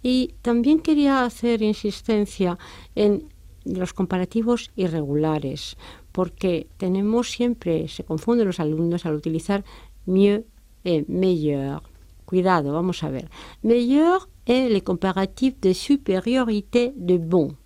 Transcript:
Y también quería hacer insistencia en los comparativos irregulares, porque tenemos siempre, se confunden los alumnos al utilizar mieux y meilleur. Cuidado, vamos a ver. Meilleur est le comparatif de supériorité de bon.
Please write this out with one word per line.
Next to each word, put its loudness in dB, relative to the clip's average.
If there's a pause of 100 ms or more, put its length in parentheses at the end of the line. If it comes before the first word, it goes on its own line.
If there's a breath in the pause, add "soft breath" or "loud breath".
Y 0
también 4
quería 2
hacer -2
insistencia -2 (380 loud breath)
en 2 (380)
los -4
comparativos -2
irregulares, -2 (380 loud breath)
porque -2 (100)
tenemos 0
siempre, -2
se -12
confunden 0
los -4
alumnos -2
al -2
utilizar -4 (400 loud breath)
mieux 4 (400)
y 0
meilleur. 0 (420)
Cuidado, 0
vamos -2
a -4
ver. -8 (320 loud breath)
Meilleur 2 (160)
est 2
le 2
comparatif -2
de 2
supériorité 0
de 2
bon. 0